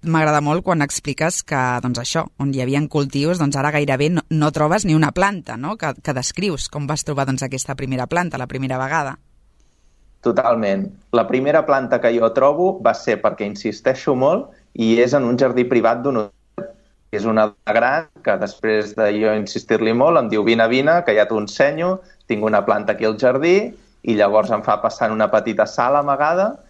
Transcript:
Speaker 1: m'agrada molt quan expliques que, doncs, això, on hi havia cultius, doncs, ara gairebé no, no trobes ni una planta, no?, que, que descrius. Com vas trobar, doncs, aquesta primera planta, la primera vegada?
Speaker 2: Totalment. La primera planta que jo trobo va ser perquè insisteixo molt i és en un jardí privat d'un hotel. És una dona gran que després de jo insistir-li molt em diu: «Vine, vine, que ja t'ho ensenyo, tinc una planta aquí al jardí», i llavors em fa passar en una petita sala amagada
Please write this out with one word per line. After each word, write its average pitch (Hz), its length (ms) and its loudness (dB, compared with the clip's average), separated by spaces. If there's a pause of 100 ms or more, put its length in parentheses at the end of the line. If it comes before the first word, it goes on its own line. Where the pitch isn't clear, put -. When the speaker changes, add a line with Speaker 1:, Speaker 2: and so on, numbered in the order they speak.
Speaker 1:
m'agrada 156 360 2
molt 151 220 0
quan 165 200 0
expliques - 600 -4
que, - 140 -6 (240)
doncs, 123 180 -4
això, 151 280 -4 (120)
on 139 140 -2
hi 135 80 -4
havia 135 280 0
cultius, 147 500 -2
doncs, 147 180 0
ara 143 160 0
gairebé 143 380 0
no, 170 200 0
no 151 220 2
trobes 156 320 0
ni 160 100 2
una 156 180 4
planta, 180 440 -2
no?, 156 200 -8
que, 151 260 -6
que 151 100 -4
descrius. 143 560 -6
Com 143 180 -8
vas 147 180 -4
trobar, 139 220 -4
doncs, 131 160 -4
aquesta 135 320 -8
primera 131 320 -4
planta, 175 320 -4
la 127 80 -8
primera 131 320 -6
vegada? 135 400 -4 (1000)
Speaker 2:
Totalment. 110 720 0 (220)
La 117 160 2
primera 135 360 2
planta 131 360 0
que 120 180 2
jo 113 140 2
trobo 151 500 2
va 113 120 4
ser 110 280 -2
perquè 101 240 0
insisteixo 113 680 -2
molt 151 340 0 (260)
i 113 260 2
és 123 140 4
en 135 100 2
un 120 140 0
jardí 123 260 2
privat 120 380 2
d'un 131 140 -2
hotel. 104 160 -4 (800)
És 104 120 -4
una 110 220 2
dona - 260 -6
gran 131 360 0 (140)
que 104 140 0
després 107 600 -4
de 104 240 0
jo 107 140 0
insistir-li 110 600 -2
molt 151 240 4
em 117 100 0
diu: 107 160 0
«Vine, 113 240 4
vine, 147 380 2
que 107 80 2
ja 104 140 4
t'ho 110 100 -2
ensenyo, 151 640 0 (260)
tinc 107 180 -2
una 107 200 2
planta 107 280 0
aquí 107 120 -4
al 107 120 0
jardí», 160 580 4 (280)
i 117 120 0
llavors 104 360 4
em 104 120 0
fa 107 200 0
passar 117 260 0
en 110 60 -4
una 107 160 2
petita 107 360 2
sala 139 340 0
amagada 156 560 0 (140)